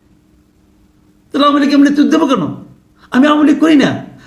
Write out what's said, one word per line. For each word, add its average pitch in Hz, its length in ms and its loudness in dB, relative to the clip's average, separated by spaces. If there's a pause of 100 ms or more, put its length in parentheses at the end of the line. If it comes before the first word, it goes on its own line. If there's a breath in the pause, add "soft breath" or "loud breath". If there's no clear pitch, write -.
(1300)
তাহলে 285 140 0
আওয়ামী 285 140 0
লীগকে 285 160 0
আমি 285 140 2
নেতৃত্ব 285 200 0
দেবো 320 160 0
কেন? 226 280 -4 (560 soft breath)
আমি 247 160 2
আওয়ামী 302 220 2
লীগ - 120 0
করি 311 160 2
না, 180 280 -2 (220 loud breath)